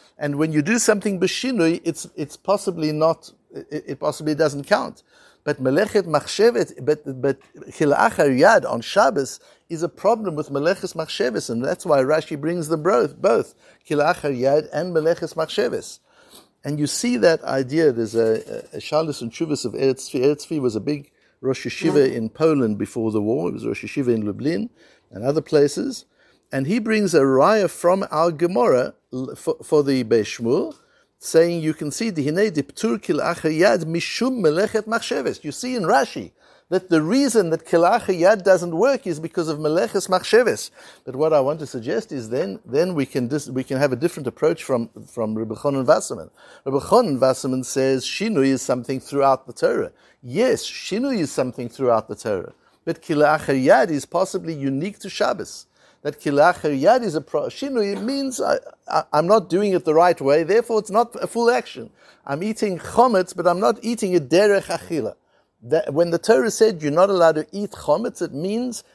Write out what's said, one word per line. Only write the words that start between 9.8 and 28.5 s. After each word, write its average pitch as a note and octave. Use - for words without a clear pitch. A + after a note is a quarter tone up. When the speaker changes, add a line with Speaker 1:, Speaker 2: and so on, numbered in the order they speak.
Speaker 1:
a E3+
problem G#3
with D3+
meleches D#3+
machsheves, F#3+
and A#2+
that's E3
why D3
Rashi D3+
brings D#3+
them D#3+
both, G3
both G#3
kila'achar D3
yad C#3+
and E3+
meleches E3
machsheves. D#3+
And D3
you D3
see A#3+
that E3+
idea. C3+
There's A2+
a, A2
a, -
a -
Shalos D3+
and A#2
Tshuvos D3+
of G#2+
Eretz C3
Tzvi. B2+
Eretz C#3+
Tzvi D#3
was B2
a G#2+
big C#3+
Rosh C3
Yeshiva D3
Speaker 2:
Mm. -
Speaker 1:
in A2+
Poland C3+
before A2
the G#2+
war. C3+
It -
was A2
Rosh A2+
Yeshiva A#2+
in A2
Lublin D3
and G2
other D3
places. D3+
And C3+
he G#3+
brings G#3+
a D#3
raya D3+
from F#3
our E3
Gemara E3+